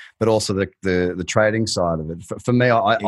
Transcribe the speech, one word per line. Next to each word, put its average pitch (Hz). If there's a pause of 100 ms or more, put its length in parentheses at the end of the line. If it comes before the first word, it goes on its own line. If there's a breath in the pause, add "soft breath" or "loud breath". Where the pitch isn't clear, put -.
(200 loud breath)
but 113
also 110
the, 95 (140)
the, 90
the 90
trading 107
side 85
of 78
it. 85
For, -
for 120
me, 123
I, 117
I, 104 (140)